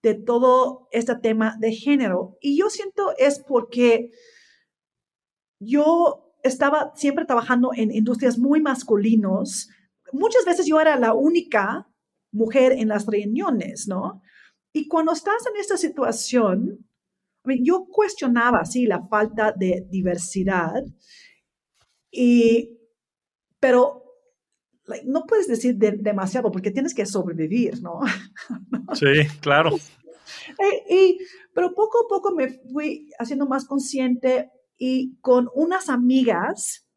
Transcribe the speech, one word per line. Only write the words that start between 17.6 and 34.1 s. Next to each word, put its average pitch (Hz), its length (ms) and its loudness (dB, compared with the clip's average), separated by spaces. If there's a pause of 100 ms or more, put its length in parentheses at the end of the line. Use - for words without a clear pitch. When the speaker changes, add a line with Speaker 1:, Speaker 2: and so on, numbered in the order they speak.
Speaker 1:
yo 370 260 2
cuestionaba, 240 720 0
sí, 247 220 -2
la 190 220 -2
falta 214 420 0
de 185 400 -2
diversidad, 185 960 -2 (1300)
y, 240 680 4 (800)
pero, 254 460 2 (800)
like, - 220 -14
no 285 200 -2
puedes 415 220 2
decir 247 280 0
de-, 208 220 2
demasiado 202 520 -2
porque 190 200 -4
tienes 269 240 -4
que 208 120 -2
sobrevivir, 175 760 -2
¿no? 175 180 -12
<laughs> - 920 -8
Speaker 2:
Sí, 147 320 4 (140)
claro. 147 300 2 (880)
Speaker 1:
Eh, 392 300 0
y, 370 300 6 (340)
pero 359 220 -2
poco 440 300 2
a 466 40 -6
poco 381 260 -2
me 262 140 -2
fui 302 680 -8
haciendo 277 280 -4
más 262 200 -4
consciente 254 840 -2 (280)